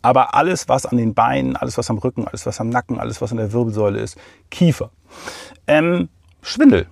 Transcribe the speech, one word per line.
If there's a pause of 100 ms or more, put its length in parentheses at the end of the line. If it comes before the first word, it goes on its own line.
Aber
alles,
was
an
den
Beinen,
alles,
was
am
Rücken,
alles,
was
am
Nacken,
alles,
was
an
der
Wirbelsäule
ist, (320)
Kiefer. (760)
Ähm, (320)
Schwindel.